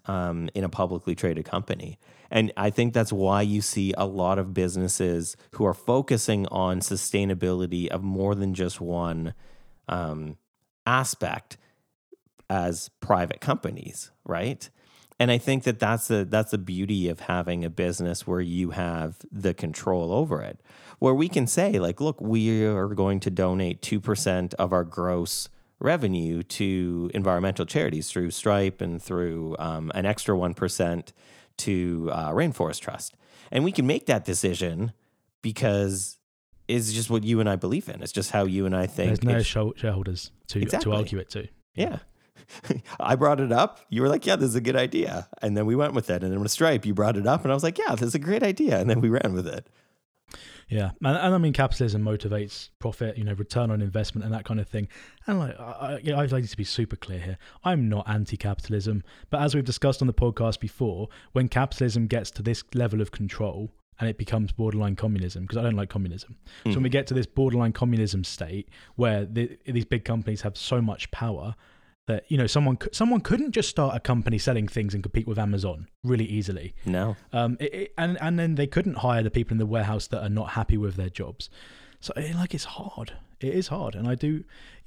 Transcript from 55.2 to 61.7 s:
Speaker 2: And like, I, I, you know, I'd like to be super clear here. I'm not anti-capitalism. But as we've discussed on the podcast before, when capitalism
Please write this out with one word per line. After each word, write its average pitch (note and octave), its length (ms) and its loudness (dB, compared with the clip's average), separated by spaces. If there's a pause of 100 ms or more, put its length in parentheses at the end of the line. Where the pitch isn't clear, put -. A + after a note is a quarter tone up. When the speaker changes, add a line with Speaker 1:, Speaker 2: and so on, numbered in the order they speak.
Speaker 2:
And G3+ 120 2
like, C#3+ 220 -2
I, - 20 -14
I, C3+ 400 -6
you D3+ 100 -2
know, C#3+ 80 2
I'd C3+ 120 2
like B2+ 160 0
to - 80 -16
be G#2 80 -2
super - 320 -2
clear F#2 240 -8
here. F2+ 180 -6 (260)
I'm D#3 240 4
not G#2 200 0
anti-capitalism. G#2 920 -2 (280)
But D3 120 0
as D3 120 2
we've C#3 100 2
discussed C3 360 2
on C3+ 60 4
the A#2+ 80 2
podcast A2+ 460 2
before, G#2+ 480 -4 (240)
when B2+ 160 2
capitalism A#2+ 580 2